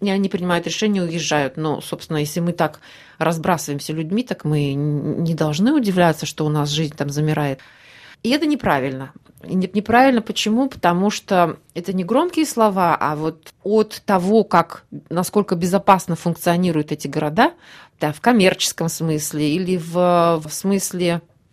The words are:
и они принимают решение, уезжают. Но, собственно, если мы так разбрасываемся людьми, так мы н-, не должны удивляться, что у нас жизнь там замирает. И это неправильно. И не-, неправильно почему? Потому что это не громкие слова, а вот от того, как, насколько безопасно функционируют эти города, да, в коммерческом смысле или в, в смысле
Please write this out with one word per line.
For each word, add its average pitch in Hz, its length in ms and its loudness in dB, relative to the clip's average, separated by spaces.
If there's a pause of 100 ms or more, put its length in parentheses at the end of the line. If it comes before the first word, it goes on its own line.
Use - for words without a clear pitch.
и 202 100 0
они 196 180 0
принимают 175 380 -2
решение, 202 360 0
уезжают. 156 540 -2
Но, 156 240 -4
собственно, - 380 -8
если 147 220 -4
мы 170 120 -2
так 156 280 -2 (380)
разбрасываемся 160 720 -2
людьми, 165 300 -2
так - 220 -8
мы 147 300 0
н-, 147 480 -2
не 165 120 0
должны 160 380 0
удивляться, 180 540 2
что - 180 -6
у 151 40 0
нас 147 220 0
жизнь 151 260 -4
там 143 140 -4
замирает. 151 500 -2 (640)
И 233 80 -2
это 302 160 2
неправильно. 139 680 -2 (320)
И - 100 -6
не-, 185 180 0
неправильно 233 500 4
почему? 233 460 -2
Потому 180 420 0
что 175 480 0 (160)
это 175 180 -8
не 185 120 -2
громкие 311 420 0
слова, 190 520 2
а 151 180 -2
вот 160 360 -8 (100)
от 214 420 0
того, 196 400 2
как, - 400 0 (260)
насколько 185 440 0
безопасно 180 600 2
функционируют 170 760 0
эти 147 160 -8
города, 156 440 2 (480)
да, 151 120 -2
в - 80 -12
коммерческом 185 680 2
смысле 151 680 -2
или 185 220 -2
в, 170 680 2
в 151 60 -12
смысле 180 720 -2 (300)